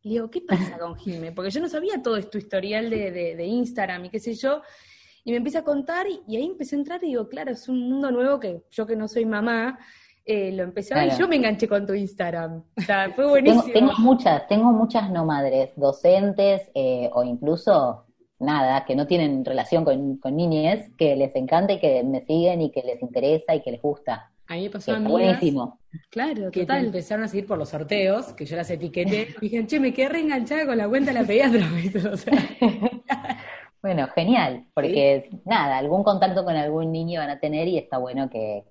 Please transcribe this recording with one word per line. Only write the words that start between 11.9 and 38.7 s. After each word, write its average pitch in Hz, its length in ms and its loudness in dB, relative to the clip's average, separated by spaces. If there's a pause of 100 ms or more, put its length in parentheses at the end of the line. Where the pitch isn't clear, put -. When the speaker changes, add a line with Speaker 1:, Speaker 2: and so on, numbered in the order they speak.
Speaker 1:
Instagram. 170 680 -4 (160)
O - 20 -6
sea, 196 260 2
fue 185 100 -6
Speaker 2:
Tengo, 285 140 2
Speaker 1:
buenísimo. 262 440 8
Speaker 2:
tengo 254 240 8
muchas, 226 500 6
tengo 220 240 6
muchas 220 380 2
no 165 160 0
madres, 135 500 2
docentes, 190 960 4
eh, 127 380 0
o 123 120 2
incluso, 143 840 2 (320)
nada, 135 480 2
que 131 100 0
no 143 100 0
tienen 147 380 2
relación 131 400 0
con, 135 320 0
con 135 180 -6
niñez, 165 640 0
que 147 180 4
les 135 220 0
encanta 165 380 2
y 185 60 -4
que 131 240 2
me 131 200 -2
siguen 170 380 2
y 151 80 -2
que 127 120 -6
les 123 200 -6
interesa 139 520 0
y 151 80 -2
que 123 100 -8
les 113 100 -12
gusta. 127 460 -6 (220)
Speaker 3:
A 170 60 -8
mí 180 80 -6
me 202 60 -8
pasó 202 200 -8
Speaker 2:
Está 113 60 2
Speaker 3:
amigas 107 160 0
Speaker 2:
buenísimo. 170 680 2 (320)
Speaker 1:
Claro, 220 400 -4
Speaker 3:
que 185 100 -4
te 175 60 -2
Speaker 1:
total. 269 200 0
Speaker 3:
empezaron 208 380 -4
a - 40 -6
seguir 196 180 -6
por 202 100 -4
los 147 120 -6
sorteos, 196 680 -2
que - 120 -12
yo 165 100 -8
las 170 140 -6
etiqueté, 180 580 -2
Speaker 2:
<laughs> - 100 -18
Speaker 3:
y - 40 -12
dijeron, 220 260 -2
"Che, 302 120 -2
me 262 140 2
quedé 262 160 0
reenganchada 302 560 -2
con 247 100 0
la 208 120 0
cuenta 269 240 2
de 240 80 0
la 233 60 0
pediatra", 226 420 4
<laughs> 165 60 -2
¿viste? 180 320 -2
O 202 100 -4
sea. 240 180 0
Speaker 2:
<laughs> - 1080 -2 (380)
Bueno, 170 320 -2
genial, 165 600 2
porque, 139 560 2
Speaker 3:
Sí. - 160 -14
Speaker 2:
nada, 147 320 2
algún 160 260 0
contacto 190 400 2
con 170 100 -2
algún 156 380 -2
niño 165 280 -4
van 143 100 -4
a 143 100 -8
tener 151 260 -2
y 175 120 0
está 135 180 -6
bueno 127 320 -4
que 107 300 -6 (120)